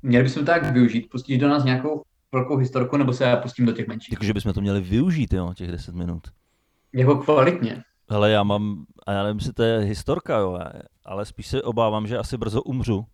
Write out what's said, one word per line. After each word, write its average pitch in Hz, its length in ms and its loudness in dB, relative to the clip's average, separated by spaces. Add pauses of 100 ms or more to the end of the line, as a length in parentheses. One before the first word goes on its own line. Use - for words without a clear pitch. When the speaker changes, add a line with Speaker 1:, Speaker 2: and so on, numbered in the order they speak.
Speaker 1:
Měli 123 220 4
bychom 139 220 0
to 165 60 2
tak 165 200 2
využít. 120 380 2
Pustíš 131 280 -4
do 143 100 4
nás 143 160 2
nějakou 131 380 0 (300)
velkou 131 260 0
historku, 127 400 0
nebo 127 160 2
se 123 100 0
já 123 140 4
pustím - 280 -2
do 113 60 4
těch 110 160 -6
menších? 113 300 -8
Speaker 2:
Takže 107 160 0
bychom 101 200 -2
to 98 80 -2
měli 101 200 0
využít, 127 520 0
jo, 90 200 -2
těch 87 180 -8
deset 85 240 -10
minut. 87 320 -6 (680)
Speaker 1:
Jako 131 220 6
kvalitně. 139 680 2 (260)
Speaker 2:
Hele, 104 220 2
já 104 120 4
mám, 104 420 -2 (220)
a 98 40 -4
já 98 120 -2
nevím, 107 140 -4
jestli 107 160 -6
to 120 100 -2
je 113 160 2
historka, 117 580 -2
jo, 92 220 -2 (460)
ale 101 200 -8
spíš - 220 -16
se 131 140 -2
obávám, 107 460 0
že 117 100 -4
asi 110 200 -6
brzo 110 240 -2
umřu. 120 520 -2